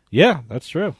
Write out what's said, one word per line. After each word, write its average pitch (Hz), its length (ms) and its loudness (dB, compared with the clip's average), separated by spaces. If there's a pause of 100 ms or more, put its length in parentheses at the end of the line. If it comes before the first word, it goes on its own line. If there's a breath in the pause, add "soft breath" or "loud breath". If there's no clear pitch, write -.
Yeah, 160 400 2
that's 123 180 -10
true. 185 320 -6